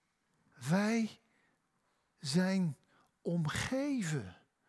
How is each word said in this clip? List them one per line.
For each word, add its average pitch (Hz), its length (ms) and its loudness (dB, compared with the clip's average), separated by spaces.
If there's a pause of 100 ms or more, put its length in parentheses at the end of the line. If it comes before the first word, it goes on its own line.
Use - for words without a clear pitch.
(680)
Wij 214 500 2 (1000)
zijn 180 580 2 (440)
omgeven 170 1120 -2 (340)